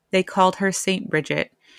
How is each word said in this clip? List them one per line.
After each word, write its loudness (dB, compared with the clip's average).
they 2
called 2
her 0
Saint -2
Bridget, -2